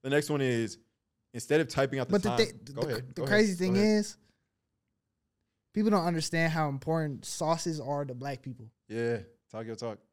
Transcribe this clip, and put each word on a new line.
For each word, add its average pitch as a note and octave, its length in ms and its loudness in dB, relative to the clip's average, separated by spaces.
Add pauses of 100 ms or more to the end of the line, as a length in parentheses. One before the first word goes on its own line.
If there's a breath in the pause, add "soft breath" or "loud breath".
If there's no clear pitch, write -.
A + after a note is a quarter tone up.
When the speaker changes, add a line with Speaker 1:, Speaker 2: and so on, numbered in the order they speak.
Speaker 1:
The C3 80 -4
next D3 180 2
one D3+ 120 0
is, A#2 360 0 (560)
instead C#3 260 2
of D3+ 80 0
typing C3+ 320 0
out B2 80 -2
the F#3 60 0
Speaker 2:
But F#3+ 100 2
the - 60 0
Speaker 1:
time, - 80 0
Speaker 2:
thi-, - 360 -2
Speaker 1:
go A2+ 100 -4
Speaker 2:
the, D3 40 -2
Speaker 1:
ahead, B2+ 280 -6
Speaker 2:
the - 60 -6
Speaker 1:
go C3 60 -2
Speaker 2:
crazy G#3 240 6
Speaker 1:
ahead, F3+ 60 -4
go F3+ 80 0
Speaker 2:
thing F#3 180 2
Speaker 1:
ahead. G#3+ 160 4
Speaker 2:
is, - 180 -6 (1600)
people G#3+ 180 2
don't F#3 140 4
understand E3 480 2
how D#3 160 0
important D3 560 -2
sauces E3 540 -2
are C#3+ 260 -4
to C3 80 -8
black C3 280 -8
people. A#2+ 280 -14 (180)
Speaker 1:
Yeah, A#2 300 -2 (340)
talk A2+ 140 -10
your A2 100 -8
talk. A2 220 -8 (160)